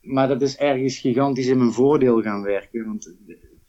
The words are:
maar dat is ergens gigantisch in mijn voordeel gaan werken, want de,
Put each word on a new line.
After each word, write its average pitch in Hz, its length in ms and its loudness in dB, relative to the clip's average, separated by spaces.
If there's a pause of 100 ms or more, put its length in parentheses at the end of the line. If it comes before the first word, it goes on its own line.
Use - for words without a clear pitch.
maar 135 280 -2
dat 135 140 0
is 139 140 -2
ergens 135 420 -2
gigantisch 135 480 0
in 127 120 2
mijn 120 140 2
voordeel 127 500 4
gaan 104 200 -4
werken, 101 440 -6
want 107 160 -10 (240)
de, 87 120 -20 (300)